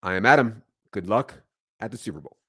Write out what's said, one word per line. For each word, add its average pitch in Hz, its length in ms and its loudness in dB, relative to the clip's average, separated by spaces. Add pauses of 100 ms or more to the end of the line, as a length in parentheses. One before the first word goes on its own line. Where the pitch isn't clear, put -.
I 92 140 -6
am 95 100 -2
Adam. 123 380 4 (280)
Good 92 160 -8
luck 117 340 -4 (380)
at 110 120 -12
the 123 60 -16
Super 78 240 -12
Bowl. - 160 -20 (120)